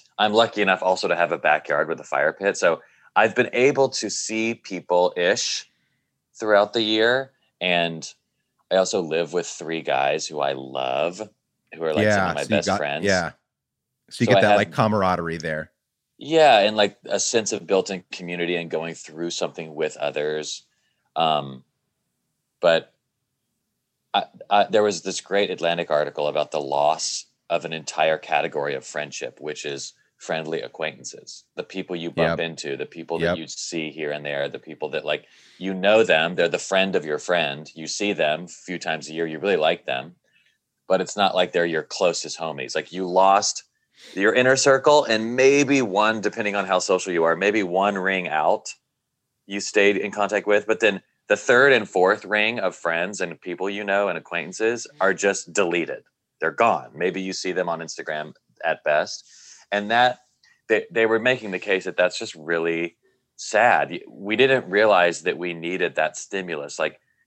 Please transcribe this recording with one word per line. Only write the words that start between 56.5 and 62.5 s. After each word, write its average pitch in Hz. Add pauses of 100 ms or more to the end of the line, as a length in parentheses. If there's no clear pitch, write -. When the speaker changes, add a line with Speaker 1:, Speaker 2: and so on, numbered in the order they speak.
Speaker 1:
gone. 87
Maybe 90
you 95
see 92
them 87
on 82
Instagram 78 (320)
at 80
best. 80 (480)
And 104
that, 123 (500)
they, 107
they 113
were 110
making 113
the 90
case 95
that 92
that's 90
just 110
really 85 (400)